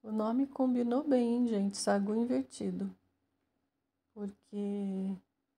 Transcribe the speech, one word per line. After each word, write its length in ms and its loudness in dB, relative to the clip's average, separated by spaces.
O 120 -8
nome 340 0
combinou 560 2
bem, 320 4
hein, 120 2
gente? 280 0
Sagu 400 2
invertido. 760 -2
Porque, 1000 -4